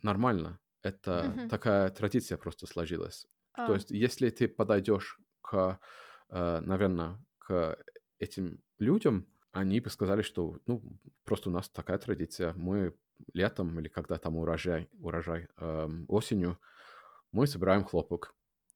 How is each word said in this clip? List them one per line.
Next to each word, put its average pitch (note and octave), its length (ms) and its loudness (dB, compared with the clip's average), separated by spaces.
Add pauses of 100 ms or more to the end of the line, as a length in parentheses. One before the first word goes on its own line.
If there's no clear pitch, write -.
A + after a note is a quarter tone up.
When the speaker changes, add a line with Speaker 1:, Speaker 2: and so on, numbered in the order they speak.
Speaker 1:
нормально. G2 580 2 (240)
Это F2+ 540 -2
Speaker 2:
Мгм. A#3+ 100 -6
Speaker 1:
такая G2+ 420 4
традиция G#2 480 0
просто - 300 -10
сложилась. E2+ 600 -6 (300)
Speaker 2:
А. A#3+ 80 -4
Speaker 1:
То A#2 80 4
есть, G2 180 -2
если A#2+ 380 2
ты A#2 180 0
подойдешь G2+ 720 2 (220)
к, F#2+ 380 0 (500)
э, F2 320 0
наверное, F#2 600 0 (160)
к E2+ 380 0 (420)
этим F#2+ 420 -6 (160)
людям, B2 500 2 (240)
они G2 280 2
бы G#2+ 100 -6
сказали, G2+ 320 2
что, E2+ 460 -4
ну, A#2 160 -2 (400)
просто - 260 -2
у F2 40 0
нас F2+ 160 -4
такая F2+ 280 -4
традиция. E2+ 560 -4
Мы F2+ 420 -2 (380)
летом F2 460 0
или D2+ 80 -6
когда E2+ 300 -4
там D#2+ 200 -4
урожай, E2 520 -2 (100)
урожай, E2+ 480 -6 (100)
эм, D#2+ 520 -6
осенью, F#2+ 500 0 (720)
мы B2 160 2
собираем F#2+ 380 4
хлопок. - 500 -2 (400)